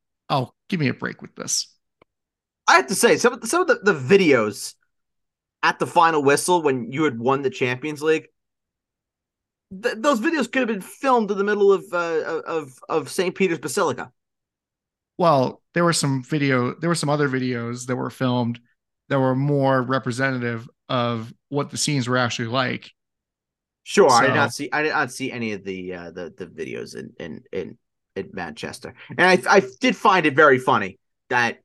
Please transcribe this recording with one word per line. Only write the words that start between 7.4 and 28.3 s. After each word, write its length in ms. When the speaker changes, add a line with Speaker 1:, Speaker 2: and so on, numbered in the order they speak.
Speaker 2:
the 80
Champions 520
League, 260
th-, 140
those 240
videos 320
could 80
have 80
been 120
filmed 520
in 60
the 60
middle 280
of, 200
uh, 540
of, 320
of 200
Saint 260
Peter's 240
Basilica. 540
Speaker 1:
Well, 440
there 100
were 80
some 300
video, 520
there 140
were 60
some 160
other 180
videos 580
that 100
were 140
filmed 500
that 100
were 160
more 480
representative 840
of 440
what 220
the 60
scenes 320
were 80
actually 320
like. 440
Speaker 2:
Sure, 280
I 120
did 80
Speaker 1:
So 40
Speaker 2:
not 200
see, 180
I 100
did 100
not 180
see 220
any 200
of 120
the, 300
uh, 160
the, 260
the 100
videos 500
in, 220
in, 240
in, 260
in 160